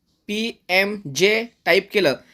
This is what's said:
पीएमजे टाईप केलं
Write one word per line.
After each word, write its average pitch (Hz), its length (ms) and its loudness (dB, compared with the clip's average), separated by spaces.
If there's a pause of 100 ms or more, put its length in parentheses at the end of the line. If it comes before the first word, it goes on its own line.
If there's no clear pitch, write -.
(280)
पीएमजे 208 1160 -2 (200)
टाईप 185 280 2
केलं 170 220 2 (200)